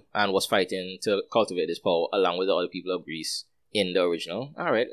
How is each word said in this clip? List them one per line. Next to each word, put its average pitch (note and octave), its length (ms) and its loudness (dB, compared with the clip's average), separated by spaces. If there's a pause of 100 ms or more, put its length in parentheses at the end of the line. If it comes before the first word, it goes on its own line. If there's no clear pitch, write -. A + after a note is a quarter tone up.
(140)
and G2+ 180 2
was F#2+ 140 2
fighting F#2 560 0
to G2+ 280 2
cultivate F2+ 360 2
this E2 140 -4
power E2+ 340 2
along F#2 240 2
with F#2+ 100 0
the F#2+ 80 4
other F2 120 0
people F2+ 280 -6
of - 80 -8
Greece D#2+ 400 -8 (300)
in F#2+ 180 0
the F#2 120 4
original. F2 540 -4
All E3 140 -2
right, A#2 200 2